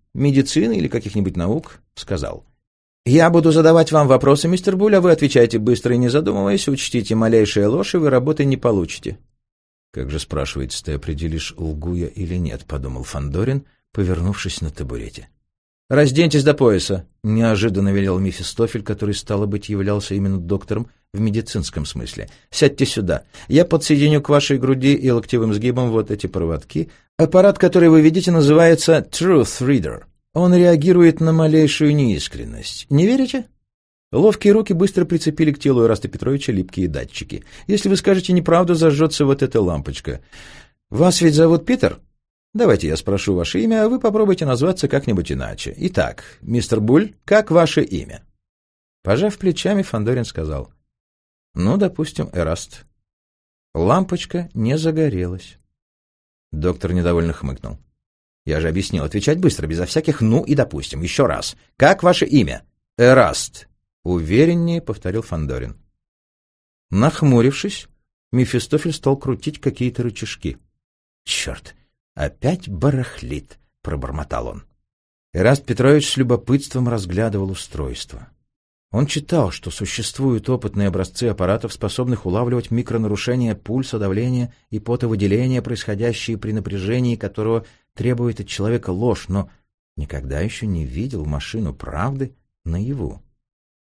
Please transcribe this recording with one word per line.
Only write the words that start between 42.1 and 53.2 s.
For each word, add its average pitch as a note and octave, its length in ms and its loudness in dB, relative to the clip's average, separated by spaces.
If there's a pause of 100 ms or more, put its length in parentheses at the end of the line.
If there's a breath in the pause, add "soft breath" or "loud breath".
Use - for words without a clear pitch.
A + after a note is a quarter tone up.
Давайте D3+ 320 2
я D2+ 100 -2
спрошу G2+ 380 -2
ваше F2 260 -2
имя, A3 240 2
а G#3+ 40 0
вы B3+ 100 -2
попробуйте G3+ 480 0
назваться C#3 400 0
как-нибудь A2+ 440 -2
иначе. A#1 460 -8
Итак, - 460 -4 (180)
мистер A2+ 380 -2
Буль, B2 340 2 (100)
как G#3+ 280 2
ваше D#3+ 320 4
имя?» - 400 -8 (800)
Пожав D#3 340 0
плечами, F#3+ 460 0
Фандорин A#2 420 -2
сказал: D2+ 480 -8 (800)
«Ну, D#3 240 0
допустим, F#3 560 -4
Эраст». E2 520 -6 (920)